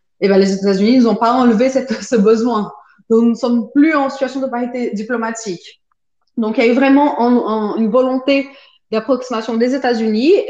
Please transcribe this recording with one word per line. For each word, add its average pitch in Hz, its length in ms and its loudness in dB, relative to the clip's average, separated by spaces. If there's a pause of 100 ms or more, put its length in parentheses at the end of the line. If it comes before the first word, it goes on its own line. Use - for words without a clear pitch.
(200)
Et 196 80 0
ben, 190 100 4
les 196 160 2
États-Unis, 196 380 0
ils 262 100 6
n'ont 220 140 2
pas 233 160 2
enlevé 247 360 2
cette, 262 240 -2
ce - 220 -6
besoin. 220 560 2 (400)
Donc, 226 120 4
nous 233 80 4
ne 233 40 0
sommes 240 380 -2
plus 302 240 2
en 269 140 0
situation 262 300 -6
de 262 60 -4
parité 247 460 -6
diplomatique. 226 880 -8 (540)
Donc, 220 200 -2
il 254 80 2
y 226 40 4
a - 20 4
eu 233 40 2
vraiment 269 460 2
en, 240 140 2
en, 220 420 -2
une 220 140 -2
volonté 262 560 0 (460)
d'approximation 226 640 -4
des 247 180 0
États-Unis, 240 600 0 (160)